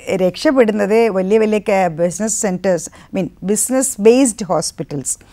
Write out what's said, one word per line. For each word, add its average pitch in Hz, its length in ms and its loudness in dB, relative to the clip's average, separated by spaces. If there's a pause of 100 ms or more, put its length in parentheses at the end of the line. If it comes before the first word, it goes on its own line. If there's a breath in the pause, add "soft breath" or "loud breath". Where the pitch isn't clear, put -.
(220)
രക്ഷപ്പെടുന്നത് 214 880 2
വലിയ 190 280 0
വലിയ 214 220 2
ക-, 190 280 0
ബിസിനസ് 175 540 -2
സെന്റേഴ്സ്, 180 480 -2
I - 300 -10
mean, 175 120 -4 (120)
ബിസിനസ് 214 580 -2
ബേസ്ഡ് 226 440 4
ഹോസ്പിറ്റൽസ്. 151 760 -6 (140 soft breath)